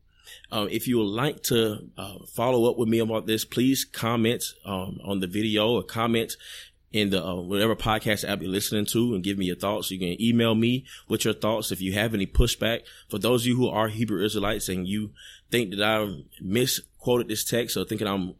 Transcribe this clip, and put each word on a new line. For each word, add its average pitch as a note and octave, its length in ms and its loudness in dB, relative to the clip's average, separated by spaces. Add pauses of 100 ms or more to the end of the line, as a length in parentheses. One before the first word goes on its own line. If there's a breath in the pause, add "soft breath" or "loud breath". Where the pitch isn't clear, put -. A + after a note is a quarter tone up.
(520 loud breath)
Uh, G#2+ 180 -2
if A2+ 180 -2
you A#2+ 100 4
would A2 60 6
like A#2+ 400 -2
to, A2+ 540 0
uh, G2 300 -12
follow A#2+ 420 4
up A2+ 80 0
with A#2 120 2
me A2+ 100 4
about A2 260 0
this, A2 200 0
please C3 400 2
comment, A#2 580 0 (220)
um, F#2+ 380 -6
on G2 180 -2
the F#2 60 -2
video G#2+ 440 0
or A#2+ 120 2
comment A#2 520 -2 (560 loud breath)
in G#2+ 180 2
the, F#2 160 0
uh, F2+ 100 -4
whatever G2 400 0
podcast A2 520 0
app G2 140 -2
you're F2+ 100 -4
listening G#2 340 0
to A#2+ 280 0
and F#2 100 -2
give G2 140 -2
me F#2+ 80 0
your F2+ 100 0
thoughts. G2+ 360 -4
You F#2+ 80 -6
can F2+ 220 -4
email A#2 340 4
me A#2+ 300 2 (220 loud breath)
with A2+ 160 0
your A2 100 2
thoughts G#2+ 380 -2
if F#2 80 -4
you F#2 140 -2
have A2 200 0
any G2 140 0
pushback. A#2 540 2 (280 loud breath)
For G#2+ 80 -6
those A2+ 260 2
of B2 40 0
you B2 80 2
who B2 140 2
are G#2+ 180 0
Hebrew G#2+ 360 -2
Israelites G#2 440 -2
and F#2 180 -2
you G#2 260 -4 (380 loud breath)
think A#2 220 0
that G2+ 120 -2
I G#2 380 0 (200)
misquoted B2 880 0
this G#2+ 160 -4
text A#2+ 320 -2
or F#2 80 -2
thinking G#2+ 220 -2
I'm F#2 320 -2